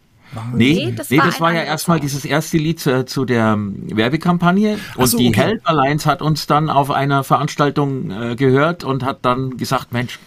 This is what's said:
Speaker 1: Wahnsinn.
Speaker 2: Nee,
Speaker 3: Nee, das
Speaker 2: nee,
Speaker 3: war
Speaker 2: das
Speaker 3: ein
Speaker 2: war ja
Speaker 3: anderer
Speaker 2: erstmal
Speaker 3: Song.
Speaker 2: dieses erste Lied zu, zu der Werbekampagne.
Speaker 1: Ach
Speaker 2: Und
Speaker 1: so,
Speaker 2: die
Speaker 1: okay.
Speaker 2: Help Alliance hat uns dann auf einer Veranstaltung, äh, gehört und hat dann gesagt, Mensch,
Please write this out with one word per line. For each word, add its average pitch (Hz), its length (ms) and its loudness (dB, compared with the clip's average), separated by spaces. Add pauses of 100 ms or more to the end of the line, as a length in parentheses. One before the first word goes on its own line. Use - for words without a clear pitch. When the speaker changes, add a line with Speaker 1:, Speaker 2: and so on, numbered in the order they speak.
(320)
Speaker 1:
Wahnsinn. 113 260 -6
Speaker 2:
Nee, 156 280 4
Speaker 3:
Nee, 370 100 -2
das 302 140 -10
Speaker 2:
nee, - 80 2
Speaker 3:
war 277 80 4
Speaker 2:
das 269 100 0
Speaker 3:
ein - 60 -4
Speaker 2:
war 165 100 2
ja 170 80 0
Speaker 3:
anderer 147 120 -4
Speaker 2:
erstmal 160 260 0
Speaker 3:
Song. 151 60 -2
Speaker 2:
dieses 139 220 -4
erste 156 320 -2
Lied 160 220 0
zu, 127 260 0
zu 135 200 -4
der 113 340 2
Werbekampagne. 170 1160 0 (160)
Speaker 1:
Ach - 40 -10
Speaker 2:
Und 127 100 4
Speaker 1:
so, 120 100 2
Speaker 2:
die 120 120 4
Speaker 1:
okay. 113 120 2
Speaker 2:
Help 202 260 0
Alliance 156 420 2
hat 143 120 0
uns 151 260 -2
dann 151 220 2
auf 139 220 2
einer 139 320 0
Veranstaltung, 139 880 -2
äh, 117 240 -6
gehört 139 480 2
und 131 200 -2
hat 131 220 -4
dann 127 320 -2
gesagt, 123 340 -4
Mensch, 120 360 -6